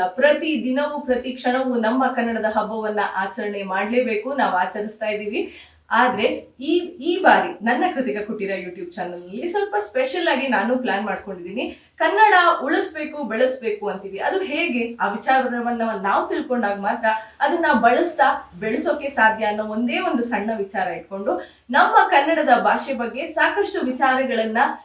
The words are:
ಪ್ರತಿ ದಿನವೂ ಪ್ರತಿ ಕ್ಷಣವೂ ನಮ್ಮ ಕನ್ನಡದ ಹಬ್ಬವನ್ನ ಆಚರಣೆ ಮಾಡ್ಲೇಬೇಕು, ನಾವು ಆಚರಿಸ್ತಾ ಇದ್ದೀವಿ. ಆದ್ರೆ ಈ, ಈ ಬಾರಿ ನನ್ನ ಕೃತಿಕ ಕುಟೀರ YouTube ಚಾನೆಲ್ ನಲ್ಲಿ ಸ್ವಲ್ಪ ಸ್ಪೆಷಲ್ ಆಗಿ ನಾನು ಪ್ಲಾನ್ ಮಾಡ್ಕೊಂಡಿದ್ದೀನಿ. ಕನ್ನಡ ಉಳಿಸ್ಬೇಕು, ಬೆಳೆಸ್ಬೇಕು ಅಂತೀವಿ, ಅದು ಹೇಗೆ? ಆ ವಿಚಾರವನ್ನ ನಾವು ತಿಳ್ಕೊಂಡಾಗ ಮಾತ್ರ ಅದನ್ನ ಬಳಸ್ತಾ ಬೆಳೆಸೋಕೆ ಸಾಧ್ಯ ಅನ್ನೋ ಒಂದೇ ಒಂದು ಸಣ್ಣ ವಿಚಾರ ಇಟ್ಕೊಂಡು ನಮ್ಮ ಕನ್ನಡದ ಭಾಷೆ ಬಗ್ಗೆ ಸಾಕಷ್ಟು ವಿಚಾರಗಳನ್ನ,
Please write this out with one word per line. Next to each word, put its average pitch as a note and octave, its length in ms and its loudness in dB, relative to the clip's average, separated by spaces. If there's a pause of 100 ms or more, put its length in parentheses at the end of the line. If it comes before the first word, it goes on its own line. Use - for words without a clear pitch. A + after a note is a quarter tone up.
ಪ್ರತಿ D4 580 2
ದಿನವೂ C#4+ 360 -2
ಪ್ರತಿ B3+ 300 -2
ಕ್ಷಣವೂ B3+ 440 -2
ನಮ್ಮ A#3+ 320 2
ಕನ್ನಡದ A3+ 380 -2 (120)
ಹಬ್ಬವನ್ನ G#3+ 420 -2 (160)
ಆಚರಣೆ G3+ 480 -6
ಮಾಡ್ಲೇಬೇಕು, A3 680 -2
ನಾವು G3+ 220 0
ಆಚರಿಸ್ತಾ G#3+ 500 -4
ಇದ್ದೀವಿ. G#3 480 -4 (380)
ಆದ್ರೆ A#3 360 2 (320)
ಈ, D#4+ 200 2
ಈ E4+ 440 -2
ಬಾರಿ G3+ 420 4
ನನ್ನ B3 180 2 (120)
ಕೃತಿಕ G#3+ 220 -2 (100)
ಕುಟೀರ G3 400 -6
YouTube F3 260 -12
ಚಾನೆಲ್ F3+ 280 -8
ನಲ್ಲಿ G3 260 -8
ಸ್ವಲ್ಪ G4+ 320 -2
ಸ್ಪೆಷಲ್ G4 480 0
ಆಗಿ C4+ 200 2
ನಾನು A#3 300 2
ಪ್ಲಾನ್ G#3 280 -2
ಮಾಡ್ಕೊಂಡಿದ್ದೀನಿ. F#3+ 920 -8
ಕನ್ನಡ G4 360 6 (300)
ಉಳಿಸ್ಬೇಕು, D4 600 -2
ಬೆಳೆಸ್ಬೇಕು A3 680 -2
ಅಂತೀವಿ, F#3+ 280 -8
ಅದು F#4 220 0
ಹೇಗೆ? B3 560 -2
ಆ G3+ 120 -2
ವಿಚಾರವನ್ನ A#3+ 720 0 (200)
ನಾವು B3 280 0
ತಿಳ್ಕೊಂಡಾಗ A#3+ 500 -2
ಮಾತ್ರ A3+ 260 -2 (340)
ಅದನ್ನ D#4+ 340 2
ಬಳಸ್ತಾ C4 840 2
ಬೆಳೆಸೋಕೆ D4 500 -2
ಸಾಧ್ಯ A3 360 4
ಅನ್ನೋ G#3 180 0
ಒಂದೇ A#3+ 360 -2
ಒಂದು C#4+ 240 0
ಸಣ್ಣ G#3+ 340 -2
ವಿಚಾರ G3 300 -4
ಇಟ್ಕೊಂಡು G3 540 -4 (280)
ನಮ್ಮ F#4 280 4 (120)
ಕನ್ನಡದ C#4+ 520 4
ಭಾಷೆ A3+ 320 0
ಬಗ್ಗೆ A#3 340 -6
ಸಾಕಷ್ಟು E4 580 0
ವಿಚಾರಗಳನ್ನ, B3+ 720 0 (280)